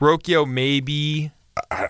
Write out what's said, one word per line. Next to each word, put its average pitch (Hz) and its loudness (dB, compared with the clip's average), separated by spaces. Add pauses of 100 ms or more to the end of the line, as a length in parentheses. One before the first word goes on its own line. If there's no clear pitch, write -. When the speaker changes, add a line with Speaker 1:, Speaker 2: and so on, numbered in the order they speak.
Speaker 1:
Rocchio 160 2
maybe 147 -2 (400)
Speaker 2:
I, - -4